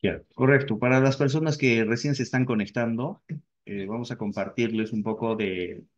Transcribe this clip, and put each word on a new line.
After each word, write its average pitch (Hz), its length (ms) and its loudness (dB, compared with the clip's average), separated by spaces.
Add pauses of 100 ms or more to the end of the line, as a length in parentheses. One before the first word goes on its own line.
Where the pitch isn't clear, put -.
Ya, 95 180 0 (140)
correcto. 131 420 4
Para 127 220 4
las 135 160 4
personas 147 420 0
que 117 280 4
recién 117 280 0
se 123 100 -2
están 127 200 0
conectando, 117 800 -2 (420)
eh, 98 200 -8
vamos 117 260 -8
a 113 60 -8
compartirles 107 760 -2
un 107 100 -2
poco 110 360 -2
de 92 480 -4 (120)